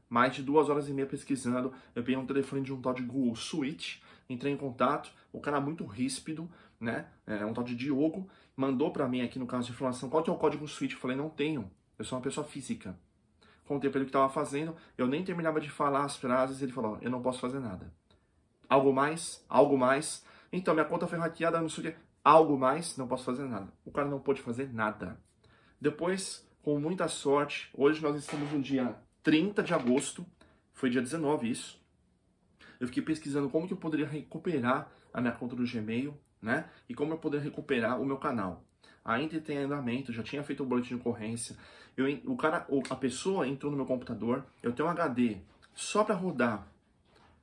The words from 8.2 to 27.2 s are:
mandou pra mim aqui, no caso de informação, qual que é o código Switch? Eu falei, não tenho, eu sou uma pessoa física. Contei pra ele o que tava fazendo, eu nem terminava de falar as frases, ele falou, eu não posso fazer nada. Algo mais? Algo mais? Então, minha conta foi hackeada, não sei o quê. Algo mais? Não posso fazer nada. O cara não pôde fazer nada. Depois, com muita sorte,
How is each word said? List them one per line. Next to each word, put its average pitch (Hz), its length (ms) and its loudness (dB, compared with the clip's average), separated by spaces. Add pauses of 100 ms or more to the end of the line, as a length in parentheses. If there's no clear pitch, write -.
mandou 135 360 0
pra 143 160 0
mim 127 140 0
aqui, 120 160 -4
no 127 80 -4
caso 123 200 -2
de 117 60 -10
informação, 127 360 -4
qual 156 140 4
que 180 80 0
é - 20 2
o 156 40 0
código 147 320 0
Switch? 135 240 -6
Eu - 60 -12
falei, 131 180 -2
não 147 120 -2
tenho, 147 400 -2 (300)
eu - 60 -8
sou 131 120 -6
uma 127 60 -6
pessoa 143 240 -4
física. 107 520 -8 (680)
Contei 139 260 0
pra 139 80 0
ele 135 60 0
o - 20 -2
que 131 60 -8
tava 135 200 4
fazendo, 151 440 -2 (200)
eu 127 120 2
nem 156 160 0
terminava 165 360 0
de 151 80 -4
falar 143 360 2
as 139 120 -4
frases, 131 460 0
ele 127 100 -2
falou, 113 300 -4
eu 120 80 -2
não 127 100 -2
posso 123 200 -2
fazer 127 180 -4
nada. 98 340 -8 (760)
Algo 135 240 8
mais? 147 560 0
Algo 139 280 8
mais? 135 480 2 (280)
Então, 180 220 2
minha 156 120 4
conta 170 200 0
foi 170 120 -4
hackeada, 165 420 0
não 160 80 -2
sei 160 200 -6
o 160 40 -4
quê. - 60 -20 (240)
Algo 151 340 10
mais? 135 400 2
Não 127 120 -6
posso 123 160 -2
fazer 131 200 -4
nada. 101 280 -6 (120)
O - 60 -16
cara 143 180 0
não 139 120 -4
pôde 135 200 2
fazer 123 320 -6
nada. 107 480 -4 (600)
Depois, 170 680 -2 (140)
com 147 160 2
muita 165 300 0
sorte, 143 680 0